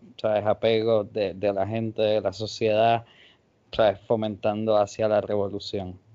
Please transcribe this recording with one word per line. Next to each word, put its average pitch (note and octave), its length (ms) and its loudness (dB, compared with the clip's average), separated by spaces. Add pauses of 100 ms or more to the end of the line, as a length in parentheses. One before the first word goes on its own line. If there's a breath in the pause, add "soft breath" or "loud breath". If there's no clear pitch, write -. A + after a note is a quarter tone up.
(160)
¿sabes?, G#2 300 0
apegos A2 640 2
de, G2 220 -2
de G2+ 180 0
la G2 140 -2
gente, A2 340 -4
de G#2+ 200 2
la G2 120 -2
sociedad, A2 720 0 (680 soft breath)
¿sabes?, G#2 340 2
fomentando G#2+ 720 0
hacia G#2+ 300 0
la G#2 120 2
revolución. G2 800 -4 (160)